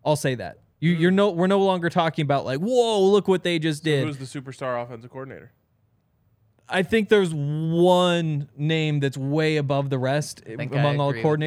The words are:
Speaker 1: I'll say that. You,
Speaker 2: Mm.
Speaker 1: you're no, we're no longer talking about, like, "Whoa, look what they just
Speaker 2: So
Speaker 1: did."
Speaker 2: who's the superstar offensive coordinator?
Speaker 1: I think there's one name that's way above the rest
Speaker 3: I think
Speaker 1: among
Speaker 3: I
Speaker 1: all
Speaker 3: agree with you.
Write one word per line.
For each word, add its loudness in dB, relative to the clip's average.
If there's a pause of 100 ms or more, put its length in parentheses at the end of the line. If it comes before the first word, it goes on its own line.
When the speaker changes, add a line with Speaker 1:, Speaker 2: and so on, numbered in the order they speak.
Speaker 1:
I'll 2
say -2
that. -12 (220)
You, 2
Speaker 2:
Mm. -4
Speaker 1:
you're 4
no, 4
we're 0
no 2
longer 0
talking 0
about, 0
like, -4
"Whoa, 2
look 4
what 2
they 0
just -4
Speaker 2:
So -16
Speaker 1:
did." 2
Speaker 2:
who's -8
the -12 (160)
superstar -6
offensive -16
coordinator? -16 (1160)
Speaker 1:
I -2
think 0
there's 4
one 0
name 0
that's -2
way 0
above -2
the -2
rest -4
Speaker 3:
I -12
think -8
Speaker 1:
among 2
Speaker 3:
I 0
Speaker 1:
all 0
Speaker 3:
agree -4
with 2
you. -2